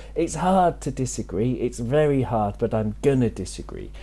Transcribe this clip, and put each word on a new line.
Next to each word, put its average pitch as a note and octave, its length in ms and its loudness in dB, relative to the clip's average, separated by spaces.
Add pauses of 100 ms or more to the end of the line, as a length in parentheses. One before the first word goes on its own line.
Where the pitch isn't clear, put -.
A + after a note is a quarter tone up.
(160)
It's E3 200 -2
hard F#3 460 4
to C#3 100 -4
disagree. B2 640 -2
It's B2 260 -4
very C#3 420 4
hard, G#2+ 380 0
but A2+ 140 0
I'm G#2+ 280 0
gonna C3 280 4
disagree, - 600 -10 (120)